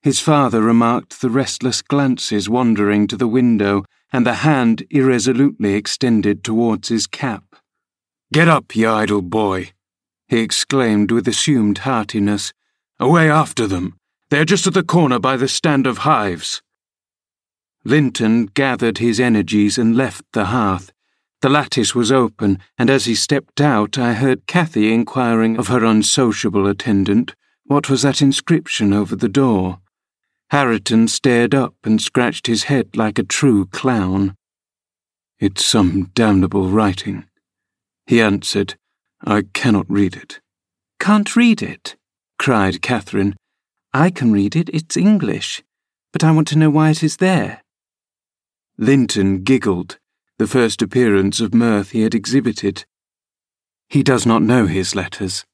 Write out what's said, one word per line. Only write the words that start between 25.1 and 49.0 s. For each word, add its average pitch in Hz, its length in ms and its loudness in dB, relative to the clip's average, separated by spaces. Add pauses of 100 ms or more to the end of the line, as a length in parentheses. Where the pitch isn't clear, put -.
of 107 120 -4
her 120 160 0
unsociable 107 840 2
attendant 101 680 0 (300)
what 143 220 0
was 131 140 0
that 139 180 0
inscription 135 720 0
over 101 240 -2
the 113 120 -2
door. 98 500 0 (720)
Hareton 113 580 2
stared 120 460 2
up 131 200 -2 (100)
and 107 180 2
scratched - 440 -2
his 117 180 -2
head 131 320 -2
like 107 220 -2
a 113 40 0
true 101 440 2
clown. 98 720 -2 (1000)
"It's 95 260 -2
some 95 480 0
damnable 95 560 2
writing," 101 560 -2 (800)
he 117 160 2
answered. 101 540 -2 (500)
"I 104 180 0 (120)
cannot 101 340 0
read 98 280 -2
it." - 240 -20 (580)
"Can't 208 360 0
read 233 280 4
it?" - 340 -12 (400)
cried 98 460 0
Catherine. 101 540 -4 (580)
"I 160 160 4
can 123 220 0
read 101 220 2
it, 165 180 -2
it's 160 240 -6
English, 175 640 0 (500)
but 156 100 -2
I 160 100 4
want 156 160 2
to 151 100 0
know 156 100 4
why 156 220 2
it 151 120 -2
is 156 160 -2
there." 156 440 -2 (1120)
Linton 107 680 0